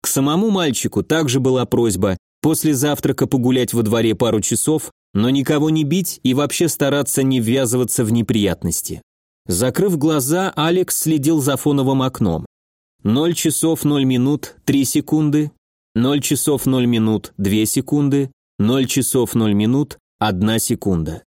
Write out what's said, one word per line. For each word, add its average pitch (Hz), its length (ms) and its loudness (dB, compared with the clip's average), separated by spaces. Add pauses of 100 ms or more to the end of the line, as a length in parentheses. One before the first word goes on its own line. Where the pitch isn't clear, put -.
К - 40 -8
самому 160 440 0
мальчику 147 520 -2
также 139 380 0
была 127 260 2
просьба 101 500 0 (240)
после 156 340 0
завтрака 139 520 0
погулять 127 480 0
во 117 80 2
дворе 113 320 2
пару 107 260 0
часов, - 500 -2 (220)
но 110 180 0
никого 143 380 0
не 156 160 2
бить 143 380 -4
и 131 100 2
вообще 147 360 0
стараться 143 540 0
не 131 160 2
ввязываться 123 680 0
в 107 80 0
неприятности. 98 920 -2 (440)
Закрыв 127 520 0
глаза, 156 580 0
Алекс 170 400 0
следил 156 440 0
за 135 180 0
фоновым 135 420 0
окном. 104 460 -2 (560)
Ноль 147 320 0
часов 160 500 -2
ноль 147 200 2
минут 131 600 0
три 139 200 2
секунды, 151 680 0 (420)
ноль 131 280 0
часов 143 420 -2
ноль 131 220 2
минут 110 500 0
две 104 300 0
секунды, 139 640 0 (280)
ноль 123 280 2
часов 123 480 0
ноль 110 180 2
минут 117 460 0 (200)
одна 107 400 0
секунда. 82 680 -2 (120)